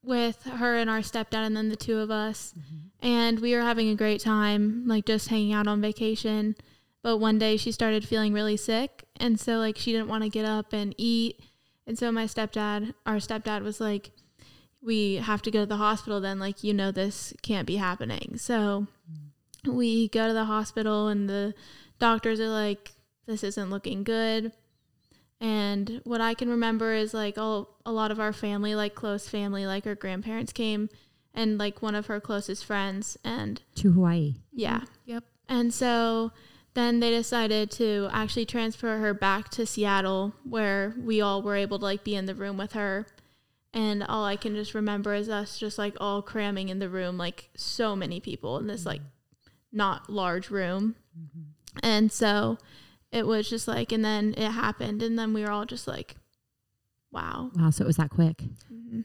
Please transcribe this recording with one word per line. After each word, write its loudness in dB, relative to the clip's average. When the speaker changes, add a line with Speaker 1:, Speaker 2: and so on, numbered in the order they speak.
Speaker 1:
with 0
her 0
and 2
our 0
stepdad -2
and 0
then 0
the -2
two 0
of -2
us. -4
Speaker 2:
Mm-hmm. -14
Speaker 1:
And 4
we 4
were 4
having 4
a 4
great 2
time, 4
like, 4
just 2
hanging 4
out 2
on 2
vacation. 0
But 2
one 6
day 4
she 0
started 2
feeling 4
really 2
sick. -2
And 2
so, 0
like, 0
she -2
didn't 0
wanna 0
get -2
up -2
and -2
eat. 0
And -6
so 0
my 0
stepdad, -2
our 0
stepdad -4
was -6
like, -2
"We 2
have -2
to -4
go 4
to 2
the -2
hospital 0
then, -2
like, -6
you 2
know, 2
this -2
can't -2
be -2
happening." -4
So 0
Speaker 2:
Mm. 0
Speaker 1:
we 4
go 2
to 2
the 0
hospital 0
and 2
the -2
doctors 2
are 0
like, -2
"This -6
isn't -4
looking -4
good." 0
And 0
what -2
I 2
can -2
remember 2
is, 0
like, -2
all, -4
a -4
lot 0
of -2
our 0
family, -2
like, 0
close -4
family, -2
like, -4
her -4
grandparents -6
came -2
and, 0
like, -4
one -2
of -2
her -4
closest -4
friends -4
and -6
Speaker 2:
To 8
Hawaii. 4
Speaker 1:
Yeah. -2
Speaker 3:
Yep. -10
Speaker 1:
And 2
so 2
then 4
they 4
decided 2
to 2
actually 0
transfer -2
her 2
back 2
to -2
Seattle, 2
where 0
we 2
all 2
were 0
able 0
to, -6
like, -2
be -2
in -2
the -4
room -6
with -6
her. -2
And 0
all -2
I 0
can -4
just -6
remember 0
is -2
us -4
just, -6
like, -2
all -2
cramming -2
in -4
the -2
room, -4
like, -6
so -2
many -4
people -6
in -4
this, -6
like, -6
not 0
large -2
room. 0
Speaker 2:
Mm-hmm. -16
Speaker 1:
And 6
so 2
it 0
was 0
just, -4
like, -2
and 2
then 2
it 0
happened, -2
and 0
then 0
we 0
were -2
all -2
just -10
like, -8
"Wow." -6
Speaker 2:
Wow, 6
so 2
it -2
was 4
that 2
quick. 2
Speaker 1:
Mm-hmm. -8